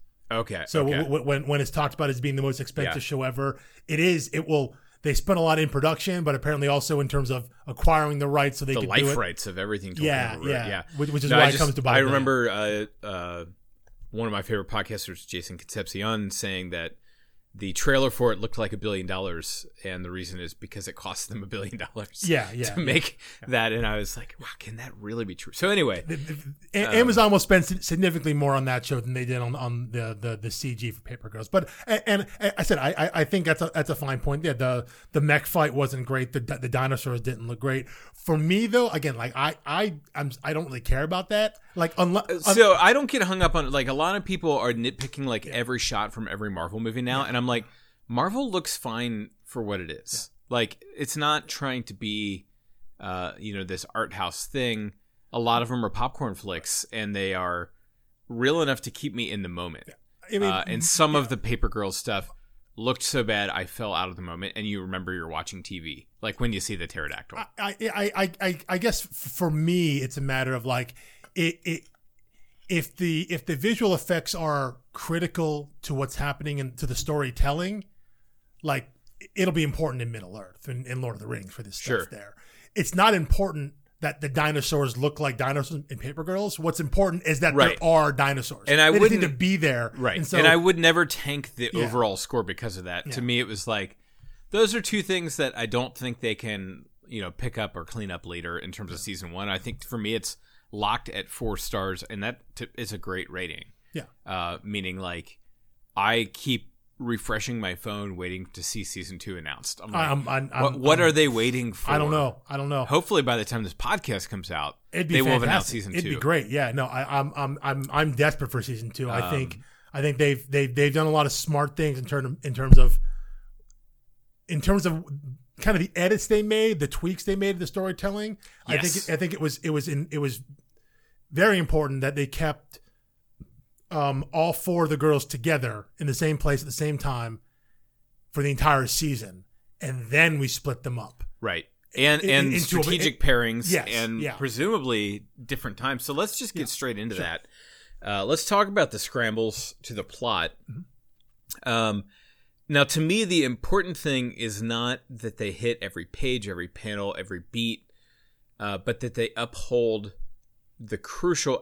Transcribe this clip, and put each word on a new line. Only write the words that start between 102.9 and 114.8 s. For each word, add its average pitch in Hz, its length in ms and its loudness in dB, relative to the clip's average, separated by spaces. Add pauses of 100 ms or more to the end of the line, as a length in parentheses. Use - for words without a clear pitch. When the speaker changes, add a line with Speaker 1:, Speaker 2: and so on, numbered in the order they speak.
Speaker 1:
a 104 60 -8
great 92 320 -8
rating. 90 420 -10 (220)
Speaker 2:
Yeah. 156 80 -8 (240)
Speaker 1:
Uh, 87 360 -6
meaning, 95 360 -6
like, 87 400 -10 (580)
I 110 380 2
keep - 400 -4 (240)
refreshing 117 600 -4
my 95 160 -4
phone 101 420 -8
waiting 90 360 -6
to 95 100 -14
see 101 220 -6
season 90 340 -10
two 92 200 -12
announced. 73 440 -10
I'm 107 100 -14
like, 160 180 0
Speaker 2:
I'm, 139 180 -2
I'm, 135 200 -2
Speaker 1:
"What, 131 260 0
Speaker 2:
I'm, 127 80 -8
Speaker 1:
what 151 180 6
Speaker 2:
I'm, 175 60 6
Speaker 1:
are 156 60 6
they 151 140 6
waiting 123 460 0
for?" - 200 -4
Speaker 2:
I 147 40 4
don't 151 140 2
know. 147 400 0
I 143 80 -6
don't 139 100 -4
know. 139 160 -2
Speaker 1:
Hopefully 160 380 2
by 120 160 2
the 104 80 -2
time 117 160 -4
this 92 100 -6
podcast 120 560 -2
comes 95 220 -10
out, 73 260 -6 (160)